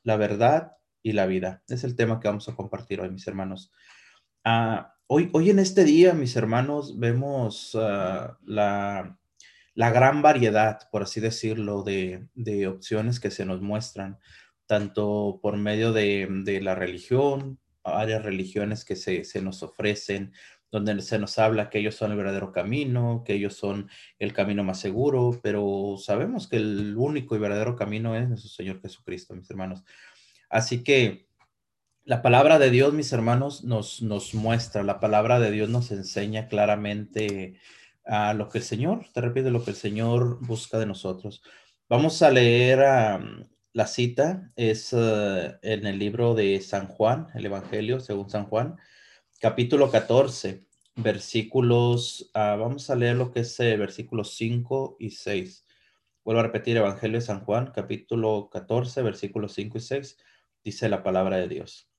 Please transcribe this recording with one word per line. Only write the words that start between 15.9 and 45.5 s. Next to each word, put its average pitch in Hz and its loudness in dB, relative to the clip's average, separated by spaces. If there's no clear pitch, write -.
de, 101 2
de 98 -2
la 95 -2
religión, 131 -2
varias 107 -2
religiones 104 -4
que 98 -8
se, 92 -4
se - -8
nos 95 -8
ofrecen, 101 -4
donde 104 -2
se - -2
nos 101 -6
habla 110 2
que 107 -2
ellos 104 -2
son 107 -4
el 104 -2
verdadero 98 -4
camino, 120 -2
que 104 -2
ellos 101 -2
son 101 -6
el 104 -6
camino 101 0
más 92 -4
seguro, 123 0
pero 101 -2
sabemos 175 -4
que - -4
el 104 -2
único 127 -2
y 107 -2
verdadero 107 -2
camino 110 -4
es 120 -2
nuestro 107 -6
Señor 95 -10
Jesucristo, - -14
mis 92 -18
hermanos. 92 -10
Así 120 -2
que 120 2
la 120 -2
palabra 139 8
de 135 8
Dios, 135 6
mis 147 -2
hermanos, 123 0
nos, 117 -4
nos 104 -4
muestra, 110 0
la 101 -2
palabra 107 4
de 110 2
Dios 107 0
nos 120 -2
enseña 104 -6
claramente 104 -2
a 104 0
lo 107 -4
que - -8
el - -2
Señor, 165 -2
te - -4
repito, 123 0
lo 120 0
que - -6
el 101 -12
Señor 117 0
busca 113 -6
de 110 -2
nosotros. 95 -10
Vamos 151 2
a 151 10
leer, 123 6
am, 113 2
la 113 0
cita, 139 0
es, 110 -2
eh, 104 0